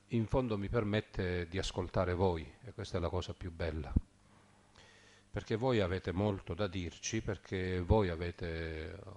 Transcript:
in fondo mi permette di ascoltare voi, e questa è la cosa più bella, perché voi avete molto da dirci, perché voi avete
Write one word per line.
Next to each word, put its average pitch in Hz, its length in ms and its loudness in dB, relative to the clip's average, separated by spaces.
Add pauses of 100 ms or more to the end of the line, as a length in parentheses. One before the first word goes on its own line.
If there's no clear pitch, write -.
in 113 180 2
fondo 123 320 2
mi 101 120 -2
permette 101 800 0
di 90 120 -4
ascoltare 90 560 0
voi, 85 360 2 (120)
e 104 80 -14
questa - 260 -6
è 85 40 0
la 85 80 0
cosa - 260 -2
più - 160 -8
bella, 80 420 -4 (1400)
perché - 260 -2
voi 117 260 4
avete 92 300 2
molto 95 440 0
da 101 100 0
dirci, 95 560 -4
perché 92 600 -2
voi 101 280 6
avete 82 880 -4 (200)